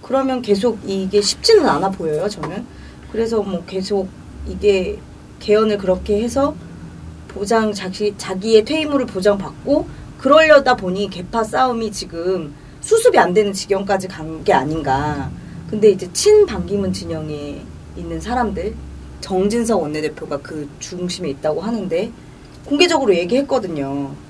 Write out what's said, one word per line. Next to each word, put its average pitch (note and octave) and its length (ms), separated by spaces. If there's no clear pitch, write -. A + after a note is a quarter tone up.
그러면 C4 400
계속 G#3 420
이게 G3 380
쉽지는 F4+ 460
않아 F3+ 220
보여요, E3 380
저는. F#3+ 380
그래서 A3+ 300
뭐 F3+ 240
계속 F#3+ 420
이게 F#3+ 500
개헌을 G#3+ 380
그렇게 F#3+ 440
해서 C#4 320
보장, G#3+ 440
자기, G3 460
자기의 G#3+ 480
퇴임 D4+ 260
후를 B3+ 140
보장받고, G3+ 840
그러려다 C#4 580
보니 G3 320
개파 F#3+ 360
싸움이 A3+ 460
지금 E3+ 640
수습이 A4 360
안 F3+ 140
되는 G3+ 220
지경까지 G3 540
간 D#3+ 360
게 F#3+ 80
아닌가. C#3+ 760
근데 G#3+ 200
이제 F#3 220
친반기문 G3+ 800
진영에 D3+ 680
있는 E3 240
사람들, G#3+ 540
정진석 G#3 580
원내대표가 D3+ 640
그 D3 260
중심에 F3+ 520
있다고 D3+ 320
하는데 G3+ 500
공개적으로 C#4+ 500
얘기했거든요. E3+ 920